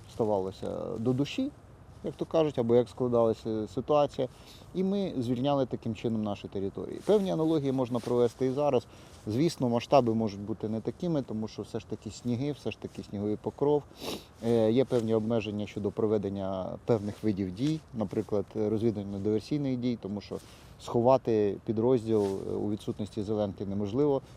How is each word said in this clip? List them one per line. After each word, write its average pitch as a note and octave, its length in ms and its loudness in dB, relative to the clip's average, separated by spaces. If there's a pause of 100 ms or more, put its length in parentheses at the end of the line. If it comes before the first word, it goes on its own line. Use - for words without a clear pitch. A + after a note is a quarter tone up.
(120)
ставалося F#2+ 640 -2 (220)
до A#2 140 2
душі, C#3+ 380 -2 (540)
як D#3 100 -6
то - 100 -8
кажуть, D#3 340 2
або A#2 160 4
як A#2+ 140 6
складалася A2+ 800 0
ситуація, C#3 600 0 (460)
і F#3 100 0
ми F#3+ 340 -2
звільняли B2+ 480 2
таким A#2 280 -4
чином A2+ 280 -2
наші G2+ 260 -4
території. F#2+ 580 -6
Певні F#3+ 240 4
аналогії D#3+ 420 2
можна B2 260 0
провести A#2+ 480 2
і C3 40 2
зараз. C#3 360 2 (420)
Звісно, C3 400 0
масштаби A#2+ 460 4
можуть G#2 260 -2
бути G#2 280 -6
не A2 120 -4
такими, D3+ 420 -2
тому A2 260 -6
що - 140 -10
все G#2+ 180 -8
ж - 80 -14
таки G#2+ 220 -8
сніги, A#2+ 420 -2
все A#2+ 180 -8
ж - 100 -8
таки - 220 -10
сніговий G#2 340 -4
покров. C#3+ 460 0 (640)
Е, A2+ 260 6
є B2+ 120 4
певні A2+ 300 2
обмеження G#2+ 520 0
щодо G2+ 240 -4
проведення G2 760 -2 (180)
певних G#2 380 0
видів F#2+ 320 0
дій, D3+ 260 -2 (140)
наприклад, G#2 500 -2 (120)
розвідувально-диверсійних G#2+ 1200 -2
дій, A#2+ 260 -2
тому G2 180 -4
що G2 180 -10 (420)
сховати A#2 840 4
підрозділ, A2+ 600 2
е, F#2+ 280 -2
у G2+ 180 -2
відсутності G#2+ 520 -6
зеленки G#2 440 -2
неможливо, A2 560 0 (140)